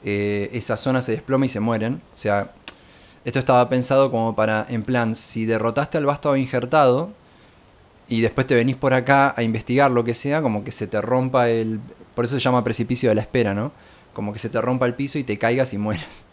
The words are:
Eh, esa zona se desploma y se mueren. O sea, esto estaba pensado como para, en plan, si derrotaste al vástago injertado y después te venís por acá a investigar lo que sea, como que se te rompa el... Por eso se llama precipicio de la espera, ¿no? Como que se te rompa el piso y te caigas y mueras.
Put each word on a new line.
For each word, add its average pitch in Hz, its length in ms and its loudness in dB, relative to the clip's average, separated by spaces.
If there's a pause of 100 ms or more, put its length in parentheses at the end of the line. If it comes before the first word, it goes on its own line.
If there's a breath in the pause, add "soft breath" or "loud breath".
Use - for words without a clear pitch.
Eh, 101 480 -2
esa 113 240 -4
zona 131 260 -2
se 120 100 -4
desploma 135 340 0
y - 20 -2
se 107 120 -4
mueren. 117 420 -2 (120)
O - 40 -20
sea, 101 340 0 (720 loud breath)
esto 127 140 -2
estaba 123 300 4
pensado 131 420 2
como 113 240 0
para, 110 340 0
en 113 140 -4
plan, 117 320 0
si 113 320 -4
derrotaste 113 520 0
al 143 80 0
vástago 143 300 0
injertado 135 760 2 (960 soft breath)
y 113 120 0
después 120 260 2
te 135 80 2
venís 120 220 2
por 131 180 2
acá 139 420 4
a 117 60 -2
investigar 123 480 2
lo 120 140 2
que 117 100 -2
sea, 147 280 -2
como 107 220 -2
que 107 80 -10
se 107 140 -6
te 104 140 -2
rompa 127 480 0
el... 110 320 -2 (340)
Por 120 100 -2
eso 120 100 -4
se 127 60 -2
llama 127 240 2
precipicio 120 440 -2
de 107 60 4
la 107 80 0
espera, 107 320 0
¿no? 117 180 -4 (400 loud breath)
Como 104 200 -6
que 107 60 -12
se 113 120 -6
te 117 100 -2
rompa 127 260 0
el 120 80 -2
piso 139 240 -6
y 135 60 -4
te 104 140 -4
caigas 127 340 0
y 101 60 -6
mueras. 104 540 -6